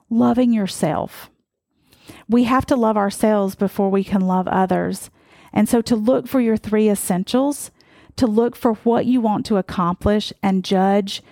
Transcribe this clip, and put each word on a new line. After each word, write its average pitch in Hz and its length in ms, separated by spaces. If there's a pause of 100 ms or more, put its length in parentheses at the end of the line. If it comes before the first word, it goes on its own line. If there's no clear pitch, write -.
loving 240 420
yourself. 190 800 (960)
We 240 180
have 262 220
to 285 100
love 220 200
ourselves 202 580
before 196 360
we 196 120
can 190 200
love 185 260
others. 185 600 (420)
And 208 160
so 233 140
to 233 120
look 240 320
for 262 140
your 226 160
three 214 320
essentials, 208 840 (460)
to 262 100
look 233 300
for 226 200
what - 280
you 247 160
want 214 260
to 214 120
accomplish 185 760 (100)
and 190 220
judge 196 680